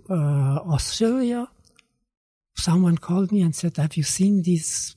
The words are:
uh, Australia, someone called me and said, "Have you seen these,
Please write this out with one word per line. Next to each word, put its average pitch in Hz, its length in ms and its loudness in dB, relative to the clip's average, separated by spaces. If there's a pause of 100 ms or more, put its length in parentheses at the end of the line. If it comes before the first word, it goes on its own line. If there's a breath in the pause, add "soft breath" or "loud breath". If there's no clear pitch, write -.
uh, 143 500 0 (160)
Australia, 240 760 -2 (1040)
someone 175 420 2
called 180 340 -2
me 202 100 2
and 165 140 0
said, - 220 -4
"Have 156 200 -2
you 156 60 0
seen 190 400 2
these, - 540 -2